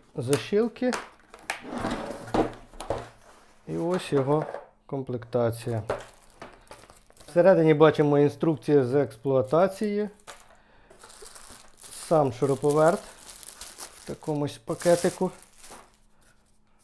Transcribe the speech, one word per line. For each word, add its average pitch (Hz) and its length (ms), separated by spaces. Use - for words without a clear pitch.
защілки. 202 760
І 160 100
ось 175 360
його 139 320
комплектація. 120 960
Всередині 165 460
бачимо 147 460
інструкцію 147 680
з 123 100
експлуатації. 175 1120
Сам 143 520
шуруповерт 147 680
в - 280
такому 147 380
ось 147 120
пакетику. 175 760